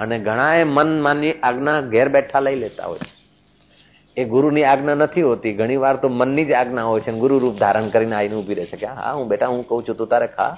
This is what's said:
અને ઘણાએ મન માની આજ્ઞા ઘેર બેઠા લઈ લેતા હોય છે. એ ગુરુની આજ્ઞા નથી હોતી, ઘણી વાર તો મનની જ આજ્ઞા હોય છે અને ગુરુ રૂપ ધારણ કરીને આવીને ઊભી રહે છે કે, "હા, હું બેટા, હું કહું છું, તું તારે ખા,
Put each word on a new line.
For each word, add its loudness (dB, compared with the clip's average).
અને -4
ઘણાએ 2
મન 2
માની 0
આજ્ઞા 0
ઘેર 2
બેઠા 2
લઈ 0
લેતા -8
હોય -8
છે. -16
એ -2
ગુરુની 2
આજ્ઞા 2
નથી 2
હોતી, 0
ઘણી 0
વાર 2
તો 0
મનની 0
જ 0
આજ્ઞા 0
હોય 0
છે -6
અને -4
ગુરુ 4
રૂપ 0
ધારણ 2
કરીને 0
આવીને -2
ઊભી -4
રહે -6
છે -14
કે, -8
"હા, -8
હું -6
બેટા, 0
હું -4
કહું -2
છું, -4
તું -4
તારે 2
ખા, -4